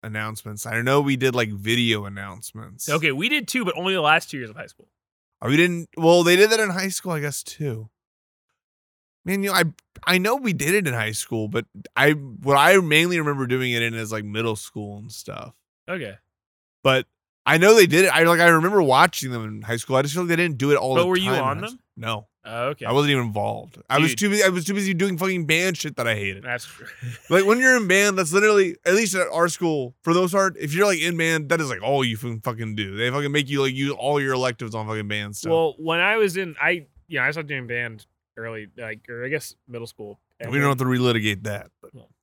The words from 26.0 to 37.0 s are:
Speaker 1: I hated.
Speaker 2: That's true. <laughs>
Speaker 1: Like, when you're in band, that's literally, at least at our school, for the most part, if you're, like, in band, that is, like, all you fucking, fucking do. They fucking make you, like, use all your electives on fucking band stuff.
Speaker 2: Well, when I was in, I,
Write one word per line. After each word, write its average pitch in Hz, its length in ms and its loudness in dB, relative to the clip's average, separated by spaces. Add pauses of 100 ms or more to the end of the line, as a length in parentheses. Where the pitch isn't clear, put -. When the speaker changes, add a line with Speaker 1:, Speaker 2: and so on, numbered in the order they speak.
Speaker 1:
I 113 80 0
hated. 98 280 -6
Speaker 2:
That's 123 240 -8
true. - 200 -20 (220)
<laughs> - 220 -14
Speaker 1:
Like, 190 160 4
when 226 120 4
you're 262 180 0
in 208 120 0
band, 196 300 4
that's 165 140 -2
literally, 202 520 2
at 175 100 2
least 202 200 2
at 180 180 0
our 170 160 2
school, 151 540 -2
for 165 100 0
the 180 80 4
most 180 120 0
part, 196 260 2
if 147 160 -6
you're, 196 120 4
like, 180 140 2
in 170 160 -2
band, 160 320 0
that 165 120 2
is, 139 100 -2
like, 98 120 -6
all 135 220 2
you 113 140 -2
fucking, 113 240 -8
fucking 113 320 -6
do. 101 240 -6
They 120 120 0
fucking 143 220 -4
make 143 160 -2
you, 139 140 -2
like, 135 120 0
use 139 180 -4
all 139 280 -2
your 135 140 -2
electives 123 400 -4
on 110 120 -8
fucking 107 220 -6
band 104 280 -8
stuff. 160 140 -8
Speaker 2:
Well, 165 280 0
when 160 220 -4
I 208 160 2
was 202 200 0
in, 180 240 -8
I, 160 260 -2 (220)